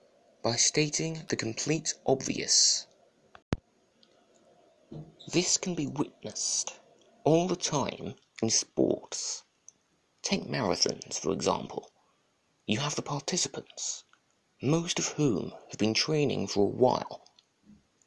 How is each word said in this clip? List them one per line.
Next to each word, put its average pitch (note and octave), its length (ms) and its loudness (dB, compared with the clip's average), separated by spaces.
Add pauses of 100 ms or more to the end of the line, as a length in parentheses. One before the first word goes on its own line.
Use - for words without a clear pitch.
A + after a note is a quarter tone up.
(420)
by A#2 140 0
stating D#3 720 0
the - 80 -2
complete D3 580 -2 (120)
obvious. - 800 2 (2500)
This F3+ 240 2
can F3+ 180 -4
be D#3 120 -4
witnessed - 920 -6 (460)
all E3 240 6
the F3+ 80 -2
time A#2+ 580 -4 (280)
in A2+ 80 4
sports. - 920 0 (800)
Take - 240 -2
marathons, - 720 0
for D#2+ 140 0
example. - 580 -2 (760)
You G#2 140 0
have D3 160 -4
the - 60 -4
participants, - 1000 -6 (560)
most E3 380 0
of - 100 -2
whom A#2+ 440 0 (180)
have - 80 -12
been A2 160 4
training G#2+ 540 0
for G2+ 180 4
a - 40 2
while. - 540 0 (800)